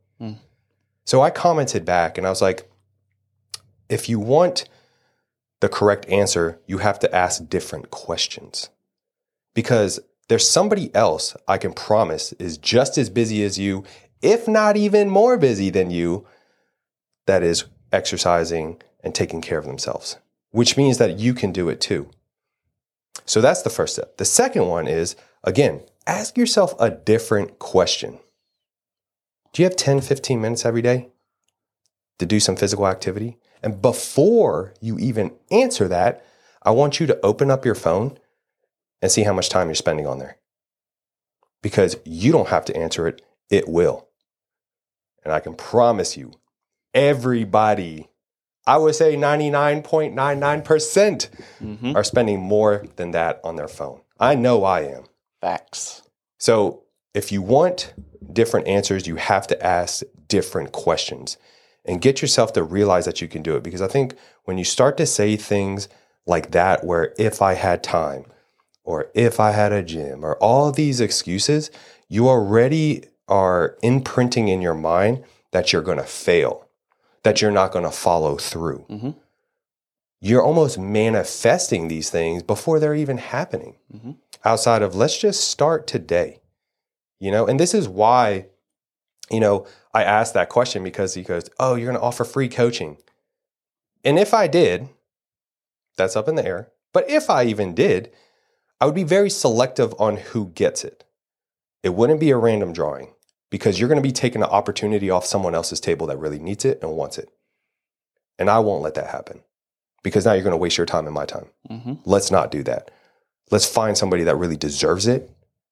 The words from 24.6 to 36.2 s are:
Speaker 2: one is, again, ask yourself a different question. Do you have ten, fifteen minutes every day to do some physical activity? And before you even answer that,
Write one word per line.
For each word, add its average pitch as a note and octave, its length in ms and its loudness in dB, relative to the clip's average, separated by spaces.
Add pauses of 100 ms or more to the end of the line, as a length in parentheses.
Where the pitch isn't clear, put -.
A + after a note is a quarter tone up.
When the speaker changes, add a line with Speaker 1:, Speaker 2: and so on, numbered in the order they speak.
Speaker 2:
one E2+ 200 -2
is, E2 280 -4 (280)
again, F#2+ 400 2 (220)
ask - 320 -4
yourself A3+ 420 2
a A#2 100 2
different G#2+ 720 -2
question. - 600 -2 (1300)
Do - 80 2
you F3+ 40 6
have F3+ 120 0
ten, C#3 240 2
fifteen C3+ 400 -2
minutes A#2 240 -2
every A#2 160 0
day B2 280 0 (1080)
to F2+ 60 -2
do G#2 160 0
some F#2 160 0
physical G2 300 0
activity? G2+ 500 -6 (240)
And G2+ 200 -6
before B2+ 1000 2
you A2 180 -6
even G#2+ 320 -2 (180)
answer A#3 380 2
that, F2+ 380 0 (380)